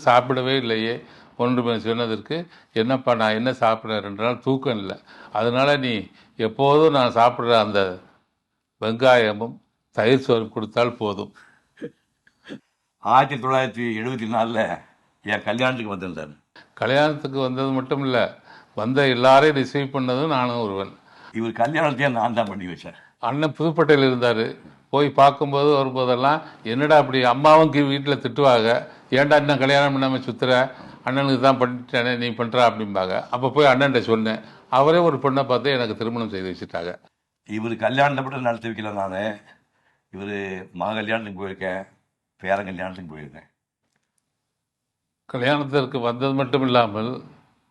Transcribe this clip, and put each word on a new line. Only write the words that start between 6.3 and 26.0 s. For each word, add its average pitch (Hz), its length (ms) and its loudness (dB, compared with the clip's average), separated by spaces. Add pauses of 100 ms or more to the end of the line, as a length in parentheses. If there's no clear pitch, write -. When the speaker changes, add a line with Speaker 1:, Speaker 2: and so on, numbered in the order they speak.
Speaker 1:
எப்போதும் 139 560 4
நான் 127 200 2
சாப்பிட்ற 120 460 4
அந்த 101 400 0 (840)
வெங்காயமும் 113 800 2 (320)
தயிர் 117 280 4
சோறு 117 300 0
கொடுத்தால் 117 480 -4
போதும்." 101 380 -8 (1600)
Speaker 2:
ஆயிரத்தி 131 480 2
தொள்ளாயிரத்தி 127 380 -2 (140)
எழுபத்தி 117 280 -6 (100)
நாலுல 110 420 -2 (440)
என் 104 200 -4
கல்யாணத்துக்கு 123 480 -4
வந்திருந்தார். 85 420 -10 (420)
Speaker 1:
கல்யாணத்துக்கு 139 640 -2
வந்தது 131 300 -4
மட்டும் 135 340 -4
இல்லை, 120 240 0 (460)
வந்த 131 340 0
எல்லாரையும் 131 480 6
ரிசீவ் 135 380 -4
பண்ணதும் 131 320 -2
நானும் 123 340 -2
ஒருவன். 98 300 -4 (420)
Speaker 2:
இவர் 113 180 -6
கல்யாணத்தையே 135 600 -2
நான் 117 240 -2
தான் 113 120 0
பண்ணி 95 200 -10
வச்சேன். 87 300 -14 (220)
Speaker 1:
அண்ணன் 143 400 -2
புதுப்பேட்டையில் 151 500 4
இருந்தாரு. 120 480 0 (340)
போய் 143 200 2
பார்க்கும்போது 143 600 4
வரும்போதெல்லாம், 131 720 0 (220)